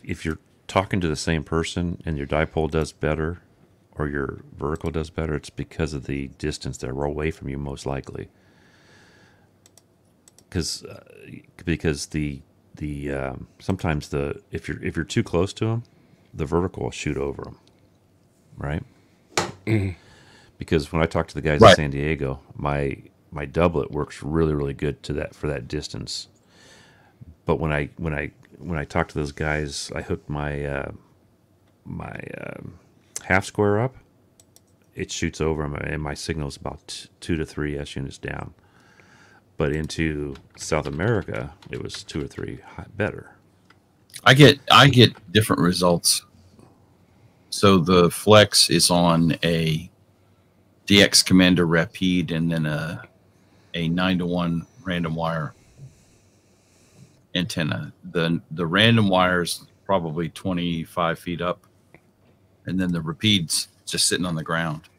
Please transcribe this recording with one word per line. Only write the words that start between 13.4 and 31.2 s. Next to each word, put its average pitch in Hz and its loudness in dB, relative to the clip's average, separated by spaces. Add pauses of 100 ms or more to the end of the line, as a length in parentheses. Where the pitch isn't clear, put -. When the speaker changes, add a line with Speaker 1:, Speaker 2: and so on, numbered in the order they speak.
Speaker 1:
sometimes 85 -2
the, 71 -4
if - -8
you're, - -8
if 87 -6
you're 80 -2
too - 0
close 90 0
to 113 -2
'em, 117 -2 (500)
the 80 -6
vertical 82 -2
will 58 -6
shoot 71 -6
over 69 -6
'em, - -16 (1000)
right? 73 -6 (800)
Speaker 2:
Mm-hmm. 101 0 (680)
Speaker 1:
Because 76 -2
when 80 2
I 82 6
talk 82 -2
to - -18
the 78 -6
guys 73 2
Speaker 3:
Right. 101 10
Speaker 1:
in 90 10
San 73 0
Diego, 69 -4 (160)
my, 71 -4 (320)
my 73 -8
doublet 80 0
works 73 -8
really, 78 2
really 69 -2
good 71 -6
to - -6
that, 76 -6
for - -8
that 65 -6
distance. - -10 (1200)
But 80 2
when 78 -2
I, 73 -2
when 82 -4
I, 73 -6 (260)
when 80 -6
I 73 -4
talk - -2
to - -14
those 73 -4
guys, 76 -4
I 80 -6
hook - -8
my, 73 -4
uh, 69 -6 (920)